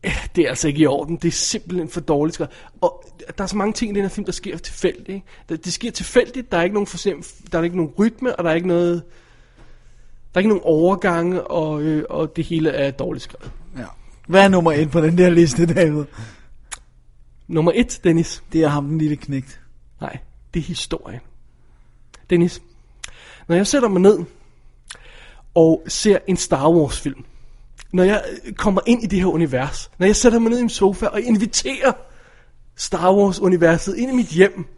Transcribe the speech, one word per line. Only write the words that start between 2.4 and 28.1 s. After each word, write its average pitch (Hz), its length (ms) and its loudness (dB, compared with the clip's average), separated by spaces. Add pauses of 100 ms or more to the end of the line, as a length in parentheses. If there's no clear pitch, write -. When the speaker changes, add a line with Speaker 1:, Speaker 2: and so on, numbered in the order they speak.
Speaker 1:
Og - 220 -2 (340)
der 202 60 -6
er 190 40 -6
så 196 100 -6
mange 208 160 -2
ting 214 180 -6
i 202 40 -8
den 202 60 0
her 196 80 -2
film, 202 160 -8
der 180 60 -6
sker 175 260 -10
tilfældigt, - 520 -6
ikke? 190 160 -12 (240)
Det, 160 160 -8
det 175 80 -6
sker 233 180 -8
tilfældigt. - 600 -2
Der 180 60 0
er 165 60 2
ikke 185 100 -2
nogen 202 140 -2
fornem-, 175 360 -6 (280)
der 170 80 -2
er 165 40 0
ikke 170 140 -4
nogen 160 220 -2
rytme, 226 360 0
og 175 80 -6
der 170 60 0
er 160 60 2
ikke 170 120 -2
noget... 175 360 0 (1300)
Der - 20 -20
er 180 40 4
ikke 208 100 2
nogen 208 160 2
overgange, 175 760 2
og, 156 380 -4
øh, 151 280 -2
og 156 260 -4
det 165 100 -4
hele 160 240 0
er 139 220 -2
dårligt 131 320 -8
skrevet. - 280 -18 (260)
Speaker 2:
Ja. 123 60 -12 (440)
Hvad 190 160 6
er 196 40 8
nummer 180 240 4
et 151 200 0
på 165 100 2
den 165 160 2
der 180 120 6
liste, 170 360 4
David? 156 380 2 (1400)
Speaker 1:
Nummer 165 280 2
et, 240 280 0
Dennis. 165 400 2 (100)
Speaker 2:
Det 160 100 4
er 151 40 4
ham, 143 200 0
den 156 100 -2
lille 151 180 0
knægt. - 460 -8 (400)
Speaker 1:
Nej, - 160 -10 (360)
det 170 60 -2
er 156 40 -4
historien. - 560 -10 (1080)
Dennis, 175 320 2 (840)
når 170 80 0
jeg 196 120 2
sætter 262 200 2
mig 185 140 2
ned 185 180 6 (1400)
og 160 320 6
ser - 300 2 (100)
en 180 100 0
Star 143 340 0
Wars 160 280 2
film, 135 240 -8 (680)
når 180 100 4
jeg, 202 200 2 (220)